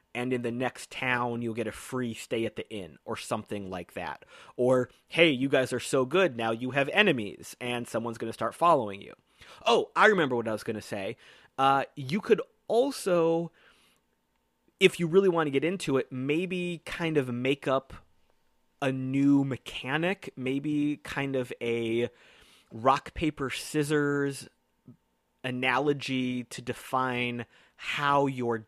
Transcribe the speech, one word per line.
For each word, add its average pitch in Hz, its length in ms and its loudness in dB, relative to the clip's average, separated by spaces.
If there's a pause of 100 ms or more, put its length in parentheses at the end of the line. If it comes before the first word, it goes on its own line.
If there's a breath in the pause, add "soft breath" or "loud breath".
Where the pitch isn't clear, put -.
(160 soft breath)
and 123 180 -2
in 123 80 -2
the 117 100 -4
next 123 380 -6
town, 123 520 -2
you'll 117 120 -4
get 110 140 -4
a 107 40 -4
free 123 420 -6
stay 113 320 -4
at 107 100 -6
the - 140 -10
inn," 90 360 -12
or 113 100 -6
something 104 540 -6
like 90 240 -10
that. 82 320 -10 (320 loud breath)
Or, 127 320 4 (180)
"Hey, 165 220 6
you 135 180 0
guys 131 240 2
are 123 80 -2
so 135 260 2
good, 156 300 2
now 113 160 0
you 123 200 -4
have 139 180 0
enemies, 147 720 2
and 120 260 -4
someone's 113 300 -4
gonna 113 160 -6
start 113 220 -4
following 120 460 2
you." - 120 -18 (520 loud breath)
Oh, 214 300 4
I 185 120 8
remember 160 280 4
what 113 120 0
I 113 40 0
was 107 120 -4
gonna 107 180 -4
say. 104 340 -8 (420 loud breath)
Uh, 135 280 4 (100)
you 143 260 -4
could - 200 2 (260)
also, 175 840 2 (1300 soft breath)
if 185 200 4
you 170 80 0
really 190 220 4
want 165 180 2
to 139 40 -2
get 135 120 0
into 160 340 -2
it, - 140 -4
maybe 170 760 -4
kind 160 320 -4
of 131 120 0
make 127 380 -2
up 135 260 -2 (880)
a 139 100 0
new 139 520 4
mechanic, 143 920 -4
maybe 147 640 -2
kind 139 320 -4
of 123 160 -2 (100)
a 117 480 0 (640 soft breath)
rock, 131 420 0
paper, 147 360 -4
scissors 143 960 0 (960)
analogy 127 1000 0
to - 160 -12
define 123 840 -2 (300 soft breath)
how 143 520 2
your 117 400 -2